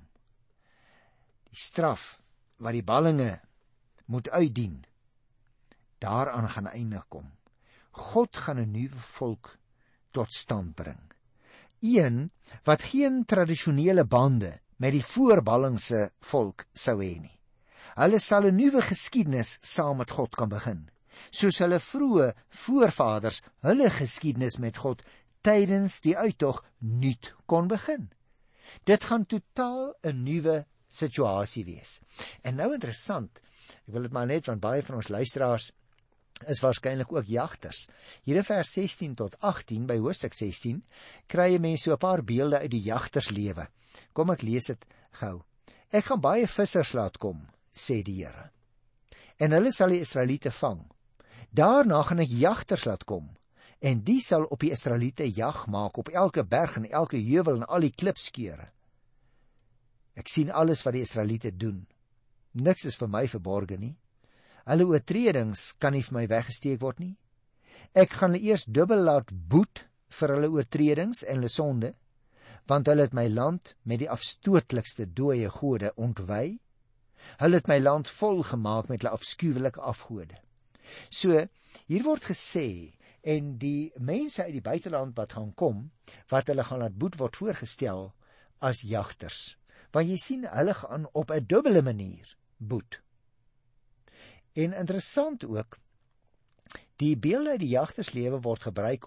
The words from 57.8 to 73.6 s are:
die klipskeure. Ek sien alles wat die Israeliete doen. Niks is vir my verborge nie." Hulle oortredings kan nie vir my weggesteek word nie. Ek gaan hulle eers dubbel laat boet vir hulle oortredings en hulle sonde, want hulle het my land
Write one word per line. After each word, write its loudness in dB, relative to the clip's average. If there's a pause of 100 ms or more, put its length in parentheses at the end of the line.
die 4
klipskeure. -6 (1400)
Ek -14
sien 0
alles 2
wat 0
die -2
Israeliete -4
doen. -6 (640)
Niks 2
is -6
vir -4
my -2
verborge -6
nie." -10 (720)
Hulle 4
oortredings 0
kan 0
nie -2
vir -8
my -2
weggesteek -2
word -6
nie. -10 (800)
Ek 8
gaan 4
hulle 2
eers 2
dubbel 4
laat 4
boet 2 (340)
vir 2
hulle 2
oortredings 2
en -4
hulle -2
sonde, -2 (760)
want 2
hulle 6
het -4
my 2
land -2